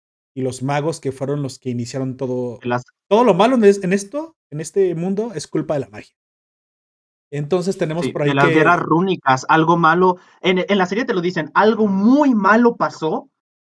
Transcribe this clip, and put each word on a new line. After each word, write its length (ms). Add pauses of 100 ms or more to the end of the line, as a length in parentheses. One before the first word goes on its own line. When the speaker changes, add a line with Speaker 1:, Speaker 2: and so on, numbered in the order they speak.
(360)
Speaker 1:
y 60
los 220
magos 380
que 100
fueron 320
los 160
que 100
iniciaron 480
todo, 460
Speaker 2:
Las 200 (260)
Speaker 1:
todo 160
lo 80
malo 240
en 80
es-, 180
en 100
esto, 420 (140)
en 120
este 340
mundo, 400
es 120
culpa 280
de 60
la 80
magia. 260 (1160)
Entonces 460
tenemos 300
Speaker 2:
Sí, 40
Speaker 1:
por 120
ahí 60
Speaker 2:
de 60
las 120
Speaker 1:
que 80
Speaker 2:
guerras 240
rúnicas, 720
algo 280
malo. 400 (240)
En, 260
en 100
la 100
serie 180
te 80
lo 80
dicen, 320
algo 340
muy 460
malo 420
pasó 540 (360)